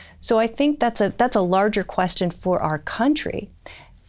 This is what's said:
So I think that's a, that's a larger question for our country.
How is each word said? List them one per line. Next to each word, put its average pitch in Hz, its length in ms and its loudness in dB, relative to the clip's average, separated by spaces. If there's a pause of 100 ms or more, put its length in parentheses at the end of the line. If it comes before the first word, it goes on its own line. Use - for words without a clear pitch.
(200)
So 226 180 2
I 226 80 2
think 285 340 0
that's 240 200 0
a, 196 100 2
that's 247 260 0
a 202 60 4
larger 190 420 2
question 185 460 -2
for 180 300 -2
our 156 180 -2
country. - 720 -2 (580)